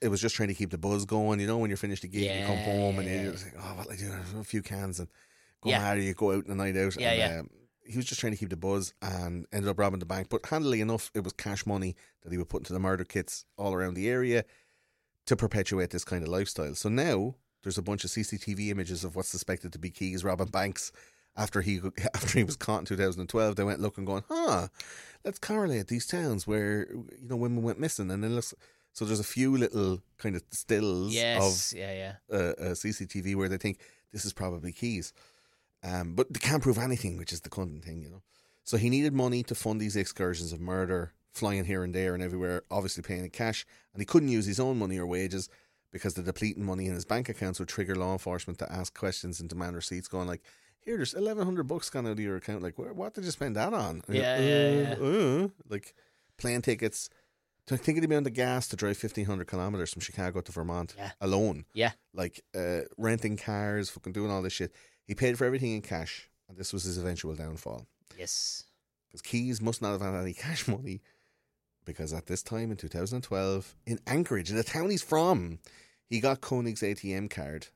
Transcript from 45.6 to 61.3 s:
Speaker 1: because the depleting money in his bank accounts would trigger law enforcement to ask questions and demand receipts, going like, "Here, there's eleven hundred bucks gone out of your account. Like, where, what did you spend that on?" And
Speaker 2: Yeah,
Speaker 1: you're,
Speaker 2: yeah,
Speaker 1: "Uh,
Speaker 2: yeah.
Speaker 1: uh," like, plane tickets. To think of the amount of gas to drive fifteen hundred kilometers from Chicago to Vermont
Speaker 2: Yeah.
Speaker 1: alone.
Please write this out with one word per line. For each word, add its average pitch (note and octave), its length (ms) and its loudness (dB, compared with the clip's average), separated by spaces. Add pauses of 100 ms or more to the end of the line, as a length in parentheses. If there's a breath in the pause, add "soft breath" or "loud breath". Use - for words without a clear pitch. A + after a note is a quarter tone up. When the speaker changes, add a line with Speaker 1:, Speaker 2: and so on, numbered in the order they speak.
Speaker 1:
because F#2 240 -2
the F#2 80 -6
depleting G2 420 -2
money F#2+ 220 -2
in F#2 80 0
his F2 100 -4
bank B2 240 0
accounts F#2+ 300 -2
would F2+ 100 -6
trigger F#2+ 280 -2
law F#2 160 0
enforcement F2+ 480 -4
to - 120 -4
ask F#2 240 -6
questions F2+ 440 -4
and E2+ 80 -8
demand F2 260 -6
receipts, F2 320 -6
going F2+ 220 -4
like, F2 140 -6 (360 soft breath)
"Here, A3+ 200 -4
there's C#3 160 -2
eleven G#3 320 0
hundred F3+ 200 0
bucks D#3 240 -4
gone B2+ 160 -2
out A2 60 0
of G#2+ 80 -2
your G2+ 160 0
account. G2 260 -4
Like, F2 160 -6
where, - 140 -6
what G3 220 -6
did G3 100 -6
you F3 80 -2
spend A#2+ 240 -2
that D3+ 180 2
on?" F#2+ 320 -2
And G#2+ 100 0
Speaker 2:
Yeah, C3 220 4
Speaker 1:
you're, C#3+ 440 6
Speaker 2:
yeah, C#3 180 0
Speaker 1:
"Uh, C#3 40 0
Speaker 2:
yeah. D#3 400 4
Speaker 1:
uh," G3+ 40 0 (200)
like, G#2 260 -6 (420 soft breath)
plane A#2+ 260 -2
tickets. A2 460 2 (580)
To C3 100 0
think D#3 220 4
of E3 40 4
the D#3+ 60 4
amount D3 180 6
of A#2+ 80 -2
gas B2+ 340 2
to - 80 -6
drive G2+ 200 2
fifteen G#2 300 -2
hundred F#2+ 220 -2
kilometers F#2 440 0
from F2 100 -8
Chicago F2+ 400 -2
to F2 100 -10
Vermont E2+ 440 -4
Speaker 2:
Yeah. G2 140 -8 (100)
Speaker 1:
alone. G2 440 2 (100)